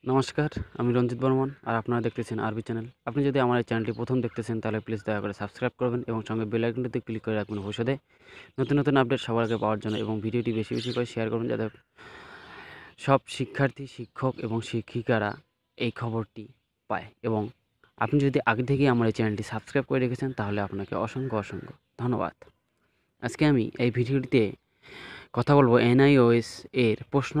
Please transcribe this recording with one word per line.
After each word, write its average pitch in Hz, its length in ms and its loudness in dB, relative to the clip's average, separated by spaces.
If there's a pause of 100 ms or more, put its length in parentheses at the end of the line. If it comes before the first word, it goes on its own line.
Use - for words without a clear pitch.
নমস্কার, 135 440 2 (300)
আমি 120 140 2
রঞ্জিত 123 300 2
বর্মন, 131 260 2 (180)
আর 113 140 0
আপনারা 120 260 -2
দেখতেছেন 113 300 -4 (100)
আরবি 110 200 -4
চ্যানেল। 113 200 -6 (220)
আপনি 131 180 -2
যদি 139 180 0
আমার 123 160 2
এই 117 80 -2
চ্যানেলটি 113 300 -2
প্রথম 123 260 0
দেখতেছেন, 117 380 -4
তাহলে 107 220 -2
প্লিজ 110 200 -6
দয়া 107 180 -2
করে 101 180 -4
সাবস্ক্রাইব 117 400 -4
করবেন 123 280 0
এবং 113 100 -2 (100)
সঙ্গে 113 220 -2
বেল 113 140 0
আইকনটিতে 120 400 -4
ক্লিক 110 200 -6
করে 110 140 -2
রাখবেন 104 260 -4
ভবিষ্যতে 113 280 -2 (680)
নতুন 135 200 0
নতুন 143 220 2
আপডেট 123 260 0
সবার 117 200 2
আগে 113 160 0
পাওয়ার 107 200 0
জন্য, 107 200 -2
এবং 107 100 -4 (100)
ভিডিওটি 117 360 -2
বেশি 107 180 -4
বেশি 120 180 -4
করে 120 180 0
শেয়ার 113 180 -2
করবেন, 113 200 -2
যাতে 113 140 -2 (1400)
সব 135 140 6 (160)
শিক্ষার্থী, 135 500 -2 (100)
শিক্ষক 131 380 -6 (120)
এবং 113 120 -2 (120)
শিক্ষিকারা 113 640 -2 (460)
এই 120 220 -2
খবরটি 113 460 -6 (440)
পায়। 101 180 -6 (200)
এবং 110 140 0 (640)
আপনি 131 220 2
যদি 139 140 2 (120)
আগে 117 180 0
থেকেই 139 240 4
আমার 120 160 2
এই 110 80 -2
চ্যানেলটি 107 340 0
সাবস্ক্রাইব 127 380 -4
করে 135 160 2
রেখেছেন, 123 240 -4 (100)
তাহলে 104 280 -2
আপনাকে 98 260 -6 (120)
অসংখ্য, 127 380 -6
অসংখ্য - 300 -12 (280)
ধন্যবাদ। 110 340 -2 (840)
আজকে 120 300 -2
আমি 127 120 4 (200)
এই 120 140 4
ভিডিওটিতে 127 440 2 (960)
কথা 120 220 4
বলবো 123 160 8 (160)
এনআইওএস 123 580 6 (360)
এর 107 120 2 (160)
প্রশ্ন 139 260 0